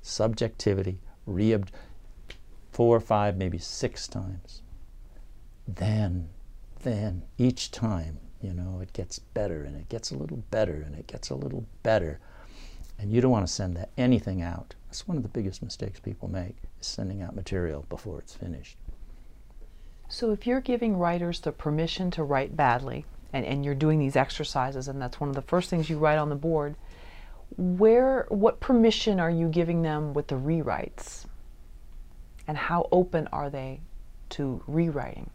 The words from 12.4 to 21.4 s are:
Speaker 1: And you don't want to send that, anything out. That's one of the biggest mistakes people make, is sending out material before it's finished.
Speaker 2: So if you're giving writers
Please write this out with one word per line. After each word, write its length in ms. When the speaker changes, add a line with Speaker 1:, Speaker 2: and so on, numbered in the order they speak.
Speaker 1:
And 140
you 80
don't 100
want 160
to 60
send 240
that, 220
anything 440
out. 320
That's 200
one 100
of 60
the 60
biggest 340
mistakes 380
people 280
make, 280
is 60
sending 360
out 120
material 540
before 300
it's 160
finished. 420
Speaker 2:
So 220
if 160
you're 140
giving 360
writers 440